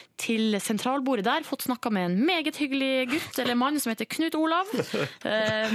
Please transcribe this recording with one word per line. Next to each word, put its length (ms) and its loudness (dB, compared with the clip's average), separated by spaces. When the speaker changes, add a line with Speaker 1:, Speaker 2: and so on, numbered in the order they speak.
Speaker 1:
til 440 0
sentralbordet 640 0
der, 160 2
fått 240 -6
snakket 260 -2
med 200 2
en 140 2
meget 300 0
hyggelig 540 0
gutt 300 -2
eller 160 0
mann 240 2
som 120 -2
heter 140 -4
Knut 300 -2
Olav. 360 2
Speaker 2:
<laughs> 540 -4
Speaker 1:
Eh, 500 0